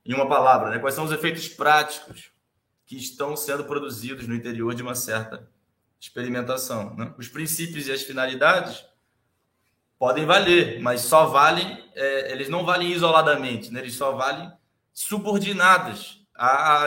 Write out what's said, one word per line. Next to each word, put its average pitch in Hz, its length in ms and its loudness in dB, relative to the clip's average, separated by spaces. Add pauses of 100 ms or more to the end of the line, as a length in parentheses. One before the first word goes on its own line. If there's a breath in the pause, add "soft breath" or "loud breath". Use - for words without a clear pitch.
em 120 100 -6
uma 135 120 0
palavra, 127 440 4
né, 113 80 -2
quais 135 160 -2
são 156 100 -4
os 156 80 -4
efeitos 165 360 -4
práticos - 840 0 (560)
que - 100 -16
estão 143 400 -8
sendo 143 280 -6
produzidos 131 640 -10
no 117 80 -6
interior 117 400 -6
de 120 80 -8
uma 123 120 -8
certa 110 540 -8 (520)
experimentação, 123 960 -6
né? 117 220 -10
Os 120 100 -16
princípios 156 580 -8
e 135 60 -6
as 135 100 -6
finalidades 135 800 0 (1160)
podem 135 260 0
valer, 175 560 4
mas 123 220 0
só 156 240 6
valem, 165 580 2 (100)
é, 135 380 -2
eles 135 160 -6
não 175 160 -4
valem 175 260 0
isoladamente, 151 800 2
né? 123 100 -10
Eles 127 160 -10
só 135 160 -2
valem 147 380 -4 (440)
subordinados 190 1400 0
à 147 520 4